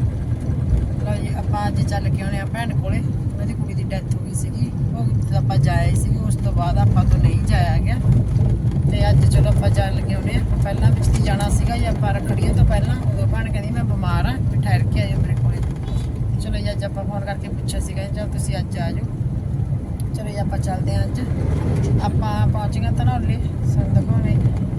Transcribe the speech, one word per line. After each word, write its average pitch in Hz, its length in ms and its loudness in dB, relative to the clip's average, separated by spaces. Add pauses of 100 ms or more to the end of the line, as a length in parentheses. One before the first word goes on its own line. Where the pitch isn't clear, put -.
(1040)
ਲਓ 311 180 -2
ਜੀ, - 120 -4
ਆਪਾਂ - 340 -2
ਅੱਜ 254 140 0
ਚੱਲ 202 260 -2
ਕੇ - 140 0
ਆਉਣੇ 196 180 -2
ਆ 196 40 -6
ਭੈਣ 233 360 -4
ਕੋਲੇ। - 180 -2
ਉਹਨਾਂ - 480 -4
ਦੀ - 80 -4
ਕੁੜੀ - 200 -4
ਦੀ - 80 -2
ਡੈਥ - 320 -4
ਹੋ - 100 -6
ਗਈ - 100 -8
ਸੀਗੀ, - 420 -4
ਉਹ - 600 -2
ਆਪਾਂ - 200 0
ਜਾ - 160 4
ਆਏ - 220 2
ਸੀਗੇ, - 240 2
ਉਸ - 180 -2
ਤੋਂ - 160 -2
ਬਾਅਦ - 260 0
ਆਪਾਂ - 260 4
ਤੋਂ - 140 4
ਨਹੀਂ - 280 4
ਜਾਇਆ - 320 4
ਗਿਆ। 104 180 0 (920)
ਤੇ - 200 4
ਅੱਜ - 160 6
ਚਲੋ - 220 6
ਆਪਾਂ - 220 4
ਚੱਲ - 300 2
ਕੇ 190 140 0
ਆਉਣੇ 190 200 -2
ਆ। - 60 4 (240)
ਪਹਿਲਾਂ 196 260 4
ਵਿੱਚ - 180 4
ਦੀ - 140 4
ਜਾਣਾ 196 260 2
ਸੀਗਾ 233 280 2
ਜੀ - 80 0
ਆਪਾਂ 202 300 0
ਰੱਖੜੀਆਂ 196 400 0
ਤੋਂ - 120 6
ਪਹਿਲਾਂ, 208 300 2
ਉਦੋਂ - 300 0
ਭੈਣ - 260 -2
ਕਹਿੰਦੀ, - 180 -4
"ਮੈਂ 233 140 -2
ਬਿਮਾਰ 202 420 0
ਆ, - 140 0
ਵੀ - 200 0
ਠਹਿਰ - 220 2
ਕੇ - 180 0
ਆਇਓ - 200 0
ਮੇਰੇ - 140 0
ਕੋਲੇ।" - 240 0 (840)
ਚਲੋ 214 160 -4
ਜੀ, 208 140 -4
ਅੱਜ 202 140 -4
ਆਪਾਂ 196 200 -6
ਫੋਨ 202 200 -6
ਕਰਕੇ 196 240 -6
ਪੁੱਛਿਆ - 320 -6
ਸੀਗਾ, - 240 -6
"ਚਲੋ 208 280 -4
ਤੁਸੀਂ - 260 -4
ਅੱਜ 180 200 -4
ਆ 180 120 -2
ਜਾਓ।" - 320 -4 (920)
ਚਲੋ - 140 -6
ਜੀ, 202 80 -6
ਆਪਾਂ 202 220 -2
ਚੱਲਦੇ - 380 -2
ਹਾਂ - 80 2
ਅੱਜ। - 160 -4 (840)
ਆਪਾਂ 214 500 0
ਪਹੁੰਚ 208 260 -2
ਗਏ 233 120 0
ਧਨੌਲੇ, - 460 0
ਤੁਹਾਨੂੰ - 580 0
ਦਿਖਾਉਣੇ। - 420 2 (420)